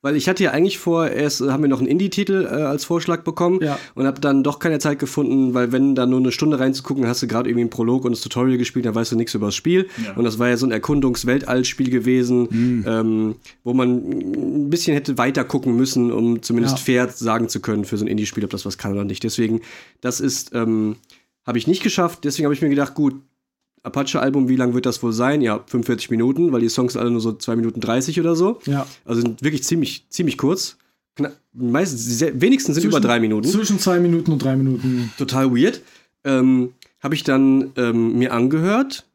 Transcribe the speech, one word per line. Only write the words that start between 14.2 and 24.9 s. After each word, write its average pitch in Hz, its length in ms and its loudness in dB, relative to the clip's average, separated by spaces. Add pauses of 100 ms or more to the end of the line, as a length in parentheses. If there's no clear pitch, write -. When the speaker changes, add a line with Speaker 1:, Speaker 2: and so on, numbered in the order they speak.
Speaker 1:
bisschen 165 240 0
hätte 143 240 -2
weiter 131 280 0
gucken 127 320 0
müssen, 123 340 2
um 117 300 0
zumindest 131 380 0
Speaker 2:
Ja. - 40 -10
Speaker 1:
fair 123 260 0
sagen 113 400 -2
zu 107 120 -6
können 107 240 -2
für 107 120 -6
so 104 80 -2
ein - 40 -4
Indie-Spiel, 107 340 -2
ob 95 80 -6
das 104 140 -8
was 101 120 -8
kann 101 160 -6
oder 101 120 -2
nicht. 95 180 -6
Deswegen, 113 380 0 (400)
das 123 180 -4
ist, - 340 -4
ähm, 110 440 0 (480)
hab 120 100 -4
ich 117 120 -2
nicht 185 160 0
geschafft. 175 420 -2
Deswegen 147 200 -2
hab 147 80 2
ich 135 80 -2
mir 156 80 2
gedacht, 139 240 0
gut, 139 220 0 (720)
Apache-Album, 135 600 0
wie 127 80 2
lang 123 180 2
wird 123 120 0
das 120 180 -2